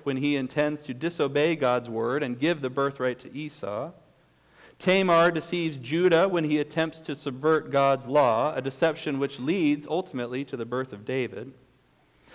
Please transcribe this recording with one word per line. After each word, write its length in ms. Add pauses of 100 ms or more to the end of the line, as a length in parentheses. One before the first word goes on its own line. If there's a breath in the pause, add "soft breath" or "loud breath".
when 120
he 220
intends 460
to 100
disobey 640
God's 320
word 340
and 160
give 220
the 80
birthright 500
to 140
Esau. 580 (880 soft breath)
Tamar 500
deceives 480
Judah 520
when 160
he 140
attempts 420
to 140
subvert 540
God's 380
law, 480
a 60
deception 580
which 220
leads 460
ultimately 580
to 100
the 100
birth 280
of 100
David. 480 (840 loud breath)